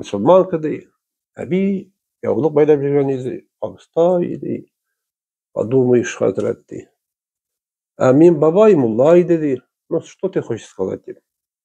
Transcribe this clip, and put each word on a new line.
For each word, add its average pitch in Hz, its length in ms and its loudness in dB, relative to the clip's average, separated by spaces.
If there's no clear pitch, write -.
мөселманка», 160 600 2
ди. 147 280 -8
Әби 190 520 -4
яулык 117 320 -2
бәйләп 147 280 2
йөргән 143 300 -2
иде, 127 220 -8
абыстай, 170 800 -2
ди. - 140 -6
«Подумаешь, 123 640 0
хәзрәт», 110 500 -4
ди. - 200 -16
«Ә 131 140 4
мин 160 260 6
бабай 185 360 4
мулла 127 440 2
иде», 170 180 0
ди. 143 240 -4
«Ну, 165 120 -4
что - 280 -10
ты - 120 -4
хочешь - 260 -10
сказать», - 380 -8
ди. 92 100 -16